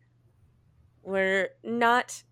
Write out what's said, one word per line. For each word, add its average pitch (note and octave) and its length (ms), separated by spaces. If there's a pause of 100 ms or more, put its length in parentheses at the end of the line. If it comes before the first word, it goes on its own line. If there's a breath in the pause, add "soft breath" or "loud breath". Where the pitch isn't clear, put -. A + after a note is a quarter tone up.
(1000)
were F#3+ 500 (120)
not, A#3 680